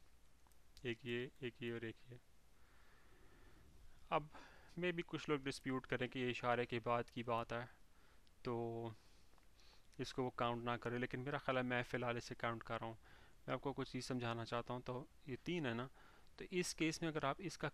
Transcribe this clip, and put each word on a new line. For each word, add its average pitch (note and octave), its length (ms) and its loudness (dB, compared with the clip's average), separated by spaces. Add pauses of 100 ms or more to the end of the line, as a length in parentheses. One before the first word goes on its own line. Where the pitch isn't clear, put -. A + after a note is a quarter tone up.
(880)
एक A#2+ 200 -2
ये, A#2+ 240 0 (120)
एक B2 200 -4
ये A#2 100 -2
और A#2 120 -4
एक A2 120 -4 (140)
ये। A#2+ 80 -12 (1900)
अब D3+ 160 4 (500)
मे F3+ 140 4
भी E3+ 100 0
कुछ - 260 -2
लोग D3 160 4
dispute C3 420 0
करें B2 220 2
कि C3 120 -2
ये B2 100 4
इशारे B2 360 4
के A#2+ 120 0
बाद A#2 320 4
की A#2+ 120 -4
बात A#2 300 2
है, A#2 120 0 (800)
तो A#2 500 0 (1040)
इसको B2+ 220 0
वो B2+ 160 2
count A#2+ 260 4
ना A#2+ 120 4
करें, A#2+ 220 0
लेकिन B2+ 220 0
मेरा C#3 180 0
ख्याल C3 180 2
है B2+ 60 6
मैं B2 200 4
फ़िलहाल B2 340 2
इसे B2 180 -4
count A#2 280 0
कर A#2 180 -2
रहा A#2 80 -2
हूँ। A2 100 -6 (500)
मैं C3+ 60 2
आपको C3 180 0
कुछ C3 200 -2
चीज़ B2 120 -2
समझाना B2+ 400 0
चाहता A#2+ 300 0
हूँ। B2 80 -4
तो B2 260 -4 (200)
ये B2+ 80 -2 (100)
तीन E3 200 2
है A#2 80 4
ना, B2 140 0 (500)
तो - 140 -6
इस F3+ 220 2
case D#3+ 280 2
में E3 60 2
अगर D3+ 160 2
आप C#3 160 4
इसका D#3 340 -2